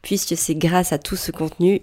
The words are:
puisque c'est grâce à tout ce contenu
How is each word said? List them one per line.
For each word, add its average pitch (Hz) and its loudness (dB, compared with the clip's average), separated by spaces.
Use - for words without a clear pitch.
puisque - -2
c'est - -2
grâce 170 2
à 147 0
tout - -6
ce - -8
contenu 175 2